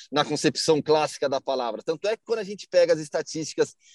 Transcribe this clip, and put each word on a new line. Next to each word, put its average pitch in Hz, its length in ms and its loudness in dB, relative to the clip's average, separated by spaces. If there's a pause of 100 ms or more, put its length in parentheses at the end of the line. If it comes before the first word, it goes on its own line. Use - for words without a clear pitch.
(120)
na 143 120 2
concepção 147 560 0
clássica 151 480 0
da 135 140 -2
palavra. 120 420 -4
Tanto 160 240 -4
é 220 80 0
que - 80 -12
quando 226 160 -4
a 214 40 -6
gente 190 240 -14
pega 262 260 6
as 156 60 0
estatísticas 156 760 -4 (200)